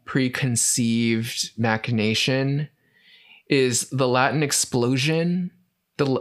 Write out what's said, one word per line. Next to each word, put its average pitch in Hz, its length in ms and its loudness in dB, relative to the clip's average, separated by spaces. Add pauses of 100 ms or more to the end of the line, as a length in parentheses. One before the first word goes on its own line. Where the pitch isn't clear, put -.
preconceived 117 1500 -2
machination, 120 1120 0 (800)
is 127 420 2
the 131 180 0
Latin 127 340 2
explosion, 156 1080 0 (460)
the, 135 240 0